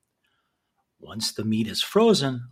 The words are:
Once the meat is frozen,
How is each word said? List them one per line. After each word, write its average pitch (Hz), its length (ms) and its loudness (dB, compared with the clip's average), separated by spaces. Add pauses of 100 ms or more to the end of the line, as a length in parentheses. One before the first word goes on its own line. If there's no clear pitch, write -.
(960)
Once - 340 -8
the - 120 -6
meat 110 240 0
is 95 140 -6
frozen, 135 720 2